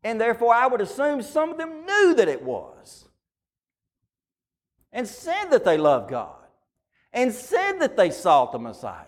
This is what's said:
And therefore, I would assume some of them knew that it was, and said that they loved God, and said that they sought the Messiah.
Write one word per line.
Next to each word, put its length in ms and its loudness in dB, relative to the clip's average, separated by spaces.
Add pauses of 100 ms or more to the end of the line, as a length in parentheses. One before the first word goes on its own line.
And 180 -4
therefore, 320 2
I 140 4
would 140 0
assume 420 -2
some 260 -2
of 80 -10
them 260 -12
knew 300 4
that 140 4
it 160 -4
was, 640 -12 (1900)
and 140 -8
said 380 -8
that 200 2
they 120 4
loved 340 2
God, 340 -12 (680)
and 220 0
said 460 -4
that 180 -2
they 140 2
sought 400 2
the 80 -10
Messiah. 480 -12